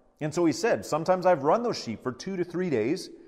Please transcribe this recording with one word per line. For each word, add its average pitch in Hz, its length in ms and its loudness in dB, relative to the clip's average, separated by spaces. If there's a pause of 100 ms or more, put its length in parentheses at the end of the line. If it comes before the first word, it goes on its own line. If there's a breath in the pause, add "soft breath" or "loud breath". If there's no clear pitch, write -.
(200)
And 151 140 -4
so 175 100 2
he 165 80 4
said, 165 320 0
"Sometimes 165 400 0
I've 175 200 4
run 226 180 4
those 226 200 -4
sheep 110 200 -8
for 127 100 -2
two 190 240 -8
to 175 80 -2
three 175 240 -4
days. 135 400 0 (200 loud breath)